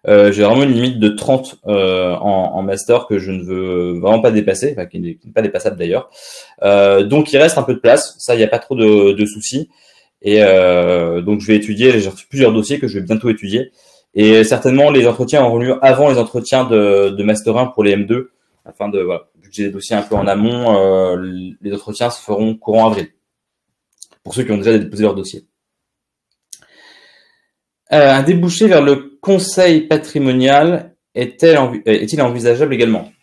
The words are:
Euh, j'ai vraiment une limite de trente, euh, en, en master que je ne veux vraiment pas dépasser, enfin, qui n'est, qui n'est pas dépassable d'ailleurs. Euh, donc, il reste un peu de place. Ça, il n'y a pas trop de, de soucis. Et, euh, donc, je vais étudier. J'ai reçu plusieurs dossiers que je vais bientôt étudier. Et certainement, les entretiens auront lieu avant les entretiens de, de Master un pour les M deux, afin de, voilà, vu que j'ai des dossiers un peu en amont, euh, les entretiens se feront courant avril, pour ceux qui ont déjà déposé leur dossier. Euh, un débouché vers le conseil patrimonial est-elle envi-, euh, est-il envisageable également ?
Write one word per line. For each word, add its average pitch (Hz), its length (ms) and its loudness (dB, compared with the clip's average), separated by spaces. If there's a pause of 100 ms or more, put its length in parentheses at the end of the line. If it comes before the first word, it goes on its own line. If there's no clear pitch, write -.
Euh, 104 220 6
j'ai 101 120 -2
vraiment 120 220 2
une 135 80 0
limite 123 260 -2
de 107 100 2
trente, 131 480 -4 (100)
euh, 92 500 -2
en, 95 380 -4
en 95 80 -6
master 98 440 -2
que 104 120 -4
je 95 120 -8
ne 92 120 -8
veux 90 560 -6
vraiment 101 220 0
pas 117 100 2
dépasser, 107 420 -2
enfin, 95 120 -10
qui 87 160 -14
n'est, 85 140 -10
qui - 140 -20
n'est 87 40 -20
pas 110 80 -2
dépassable 98 380 -6
d'ailleurs. 87 320 -6 (520)
Euh, 101 400 4
donc, 143 300 0
il 139 60 2
reste 160 180 4
un 135 60 0
peu 120 100 -4
de 113 60 -4
place. - 400 2
Ça, - 160 -2
il 113 40 0
n'y 110 60 4
a 107 40 0
pas 113 100 -4
trop - 160 -10
de, 107 380 4
de 101 120 -2
soucis. 107 460 -10 (500)
Et, 104 220 2
euh, 87 800 2
donc, 104 180 -2
je - 60 -12
vais 107 100 2
étudier. 110 420 2
J'ai 98 120 -2
reçu - 160 -20
plusieurs 131 260 0
dossiers 113 260 -4
que 135 100 -6
je 101 100 -8
vais 92 80 -8
bientôt 113 240 -2
étudier. 107 420 -6 (400)
Et 110 300 4
certainement, 131 480 2
les 131 160 4
entretiens 127 380 0
auront 117 140 0
lieu 123 240 -2
avant 135 280 4
les 127 80 0
entretiens 120 460 -2
de, 101 460 2
de 98 120 -8
Master 107 340 -2
un 127 100 0
pour 110 180 -4
les 101 80 2
M 98 140 -2
deux, 123 260 -4 (320)
afin - 240 -12
de, 101 120 -4
voilà, 90 280 -6 (120)
vu - 80 -20
que - 60 -20
j'ai 104 80 -8
des 101 80 -4
dossiers 98 240 -10
un 104 80 -2
peu 107 140 -6
en 98 100 -2
amont, 113 500 0
euh, 95 400 0 (440)
les 98 120 -10
entretiens 107 380 -8
se - 100 -18
feront 110 360 -4
courant 110 320 0
avril, 101 180 -4 (1160)
pour - 100 -16
ceux 127 80 -4
qui - 80 -6
ont 107 60 0
déjà 110 200 2
déposé 101 280 -4
leur 101 100 0
dossier. - 300 -12 (2500)
Euh, 143 200 6
un 135 120 2
débouché 175 420 0
vers 175 160 4
le 139 380 0
conseil 180 640 2
patrimonial 147 1120 0 (180)
est-elle 151 440 2
envi-, 123 280 -2
euh, 113 60 2
est-il 110 280 -2
envisageable 123 540 0
également ? 113 380 -2 (100)